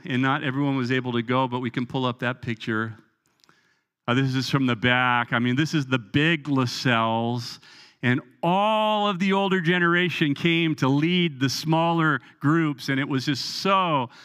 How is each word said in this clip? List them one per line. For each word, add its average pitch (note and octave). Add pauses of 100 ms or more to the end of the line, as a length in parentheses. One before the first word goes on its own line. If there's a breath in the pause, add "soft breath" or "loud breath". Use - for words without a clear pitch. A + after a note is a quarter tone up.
and B2+
not C3+
everyone C#3
was B2
able B2+
to A#2
go, B2+
but B2
we B2+
can B2
pull C3
up A#2+
that B2
picture. A2+ (1080 soft breath)
Uh, A#2+
this C3
is C3
from C3+
the A#2+
back. B2
I B2
mean, B2
this D#3
is D3
the C3
big C#3+
Lascelles. A#2+ (420 loud breath)
And B2 (200)
all G#3
of F#3
the G3
older F#3+
generation E3+
came E3
to C3+
lead D#3+
the C3
smaller D#3+ (180 loud breath)
groups, D3+
and C3+
it C#3+
was C3
just C#3
so, F3 (160 loud breath)